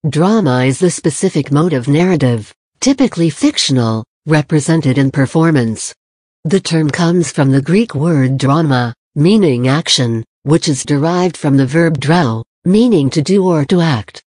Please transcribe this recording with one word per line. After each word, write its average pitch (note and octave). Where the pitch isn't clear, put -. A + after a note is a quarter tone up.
Drama D3+
is C3+
the F3+
specific D3+
mode D#3+
of B2
narrative, C#3
typically B3
fictional, B2
represented D3+
in C3+
performance. C3+
The F3
term D#3+
comes E3+
from C3+
the C3+
Greek G3
word C3+
drama, C3
meaning D3+
action, B2
which D#3
is C3+
derived E3
from C#3
the C3+
verb D#3+
drao, C3+
meaning F#3+
to D#3
do F#3
or D#3+
to F3+
act. C#3+